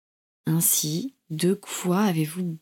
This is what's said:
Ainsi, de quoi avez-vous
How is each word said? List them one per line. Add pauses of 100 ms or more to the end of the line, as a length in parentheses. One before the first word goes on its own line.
(460)
Ainsi, (160)
de
quoi
avez-vous